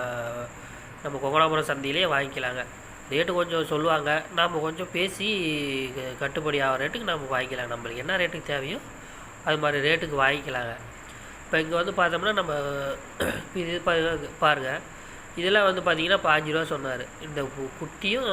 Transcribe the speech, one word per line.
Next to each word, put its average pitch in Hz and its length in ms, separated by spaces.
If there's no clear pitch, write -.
நம்ம 143 180
கொங்கனாபுரம் 151 500
சந்தையிலேயே 139 380
வாங்கிக்கலாங்க. 135 560
ரேட்டு 170 260
கொஞ்சம் 165 320
சொல்லுவாங்க, 151 560
நாம 170 240
கொஞ்சம் 160 340
பேசி 190 340
க-, 127 360
கட்டுப்படி 143 380
ஆகிற 135 160
ரேட்டுக்கு 160 260
நம்ம 143 340
வாங்கிக்கலாம். 127 320
நம்மளுக்கு 117 260
என்ன 151 200
ரேட்டுக்கு 170 260
தேவையோ, 143 360
அது 156 140
மாதிரி 147 300
ரேட்டுக்கு 160 300
வாங்கிக்கலாங்க. 135 560
இப்ப - 200
இங்க 160 160
வந்து 175 160
பார்த்தோம்னா, 180 400
நம்ம 185 200
இது 175 300
பா-, 165 340
பாருங்க, 139 340
இதெல்லாம் 196 280
வந்து 185 160
பார்த்தீங்கன்னா, 170 380
பாஞ்சு 151 340
ரூபா 160 160
சொன்னாரு. 135 380
இந்த 151 200
கு-, 135 340
குட்டியும் 208 560